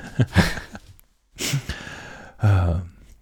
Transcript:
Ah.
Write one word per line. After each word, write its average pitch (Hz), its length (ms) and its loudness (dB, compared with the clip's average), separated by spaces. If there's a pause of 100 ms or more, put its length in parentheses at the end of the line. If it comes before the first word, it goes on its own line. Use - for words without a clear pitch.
(2500)
Ah. 92 440 4 (400)